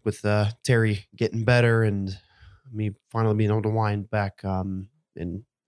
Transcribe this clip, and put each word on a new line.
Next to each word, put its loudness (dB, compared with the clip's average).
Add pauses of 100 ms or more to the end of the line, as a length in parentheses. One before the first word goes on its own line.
with, -4
uh, 2 (120)
Terry 2 (100)
getting -2
better 4
and -2 (560)
me -4 (180)
finally 2
being 2
able 0
to -2
wind -2
back, -4
um, -4 (280)
and -8 (260)